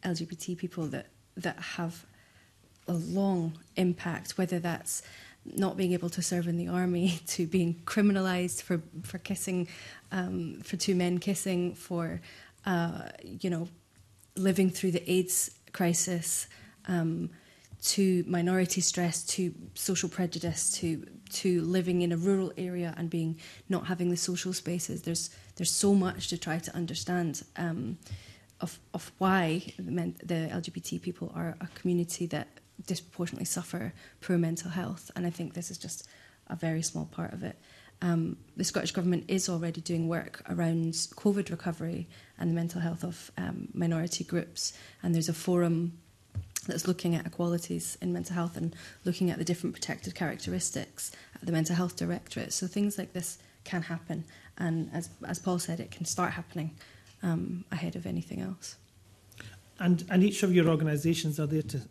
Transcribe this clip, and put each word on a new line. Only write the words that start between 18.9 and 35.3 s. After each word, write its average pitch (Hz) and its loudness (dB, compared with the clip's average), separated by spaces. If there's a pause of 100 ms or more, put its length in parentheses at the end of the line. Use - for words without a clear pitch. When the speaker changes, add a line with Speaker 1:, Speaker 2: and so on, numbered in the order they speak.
Speaker 1:
to 175 -2 (200)
social 185 0
prejudice, 170 -2
to, 160 -2 (240)
to 180 2
living 180 4
in 175 4
a 170 2
rural 190 2
area 180 -4
and 165 -2
being, 160 0 (300)
not 180 0
having 175 2
the 175 2
social 180 -2
spaces. - -4
There's, - -2 (260)
there's 170 0
so 202 6
much 185 4
to 175 -2
try 165 -2
to - -8
understand, 170 -2 (140)
um, 165 -2 (640)
of, - -6 (160)
of - -8
why 185 4 (160)
the 180 -4
men, 170 -2
the 165 0
L 175 -2
G 170 -6
B 170 -6
T 170 -6
people 170 -6
are 165 -4
a 175 -8 (100)
community 175 0
that 151 -4 (380)
disproportionately - -4
suffer - -4 (280)
poor 180 2
mental 170 0
health. 175 -4
And 180 -2
I 170 0